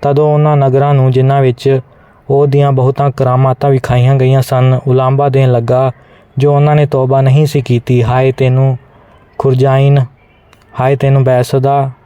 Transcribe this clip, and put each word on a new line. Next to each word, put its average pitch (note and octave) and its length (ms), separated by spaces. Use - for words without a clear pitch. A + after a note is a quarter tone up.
ਤਦੋਂ D3 320
ਉਹਨਾਂ D3+ 240
ਨਗਰਾਂ C#3 360
ਨੂੰ, C3 180
ਜਿਨ੍ਹਾਂ C3 300
ਵਿੱਚ C3 380
ਉਹਦੀਆਂ C#3 420
ਬਹੁਤਾਂ C3+ 400
ਕਰਾਮਾਤਾਂ C3 580
ਵਿਖਾਈਆਂ B2+ 460
ਗਈਆਂ C3 260
ਸਨ, B2+ 460
ਉਲਾਂਭਾ C3 420
ਦੇਣ C3+ 220
ਲੱਗਾ, B2 400
ਜੋ C#3+ 180
ਉਹਨਾਂ D3 200
ਨੇ D3+ 100
ਤੋਬਾ C3+ 360
ਨਹੀਂ C3+ 240
ਸੀ D3 160
ਕੀਤੀ। A#2+ 420
ਹਾਏ B2+ 280
ਤੈਨੂੰ C3 460
ਖੁਰਜਾਈਨ, C3+ 600
ਹਾਏ C3 160
ਤੈਨੂੰ C3+ 280
ਬੈਤਸਦਾ C3 680